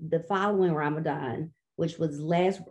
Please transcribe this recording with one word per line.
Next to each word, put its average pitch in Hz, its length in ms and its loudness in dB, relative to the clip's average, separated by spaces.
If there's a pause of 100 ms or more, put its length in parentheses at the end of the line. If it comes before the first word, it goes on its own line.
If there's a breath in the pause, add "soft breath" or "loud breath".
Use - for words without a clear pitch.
the 165 120 0
following 190 540 2
Ramadan, 151 760 -2 (260)
which - 200 -2
was 147 240 -2
last, 175 500 2